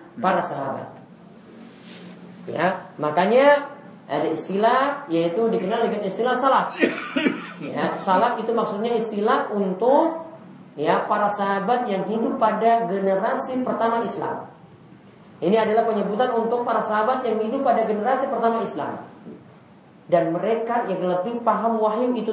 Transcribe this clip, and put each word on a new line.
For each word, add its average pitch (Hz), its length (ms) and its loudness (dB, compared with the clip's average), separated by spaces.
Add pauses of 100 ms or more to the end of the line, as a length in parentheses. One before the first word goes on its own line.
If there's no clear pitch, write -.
(180)
para 175 240 2
sahabat. - 480 -8 (1600)
Ya, 175 480 -2
makanya 220 720 4 (400)
ada - 160 0
istilah 240 800 0
yaitu 175 480 0
dikenal 208 320 0
dengan 190 160 -2
istilah 226 320 0
salaf. 254 400 2 (840)
Ya, 151 400 -4
salaf 208 400 2
itu 220 160 -2
maksudnya 220 400 -2
istilah 226 560 0
untuk, 220 800 2 (480)
ya, 165 320 2
para 208 160 2
sahabat 202 640 0
yang 185 160 -2
hidup 226 320 -2
pada 220 480 4
generasi 196 800 0
pertama 226 400 0
Islam. - 400 -6 (960)
Ini 180 120 4 (120)
adalah 226 200 2
penyebutan 214 520 0
untuk 233 240 0
para 226 200 0
sahabat 214 440 0
yang 214 160 0
hidup 269 240 -2
pada 220 200 4
generasi 226 440 0
pertama 226 320 0
Islam. - 400 -6 (1080)
Dan 165 240 2
mereka 226 560 -2
yang 180 160 -4
lebih 185 400 -2
paham 220 380 0
wahyu 226 320 0
itu 214 180 -2